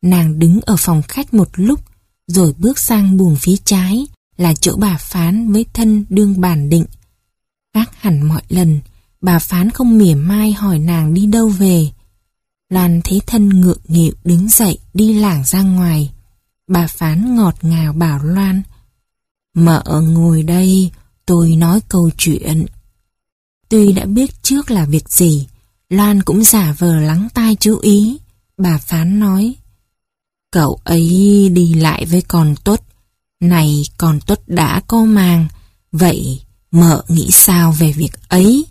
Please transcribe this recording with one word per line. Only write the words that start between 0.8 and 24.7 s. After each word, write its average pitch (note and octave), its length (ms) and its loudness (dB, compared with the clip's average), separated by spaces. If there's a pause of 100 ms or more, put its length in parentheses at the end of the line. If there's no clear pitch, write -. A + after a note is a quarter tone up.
khách - 260 -10
một G3+ 200 2
lúc, G#3+ 260 -2 (480)
rồi F3 300 2
bước A3+ 220 -2
sang G3 380 0
buồng F3 180 2
phía F3 200 0 (100)
trái, G3+ 420 -2 (300)
là E3 160 0
chỗ - 240 -2
bà G3 200 -2
Phán G3 540 -4
với A3 220 0
thân G#3+ 360 0
đương G3 320 0
bàn D#3+ 280 -2
định. E3 160 2 (880)
Khác A3 180 -2 (100)
hẳn D#3+ 200 0
mọi D3+ 280 -2
lần, E3 300 0 (420)
bà F3 180 0
Phán F3+ 300 -4
không A#3 280 0
mỉa F#3 180 4
mai G3+ 360 0
hỏi G3+ 280 -2
nàng D#3+ 340 0
đi F#3+ 120 0
đâu A3 240 2
về. F#3 420 0 (760)
Loan F3 340 0
thấy F#3+ 240 -2
thân G#3 220 0
ngượng F3+ 380 2
nghịu E3 260 0 (100)
đứng F3 260 0
dậy G#3+ 300 0 (140)
đi G#3+ 200 2
lảng G3+ 300 0
ra F#3 180 -2
ngoài. F3 500 0 (560)
Bà A#3 200 -2
Phán F#3 480 -4
ngọt G3+ 260 0
ngào E3 320 -2
bảo D3+ 300 -2
Loan: F#3+ 380 -2 (960)
"Mợ E3 280 2 (240)
ngồi E3 360 2
đây, F#3 480 0 (340)
tôi E3 300 2
nói E3+ 240 2 (100)
câu E3+ 280 0
chuyện." D#3+ 480 -4 (1040)
Tuy G#3 240 4
đã F#3 120 -4
biết A#3+ 380 -4
trước C#4 280 -2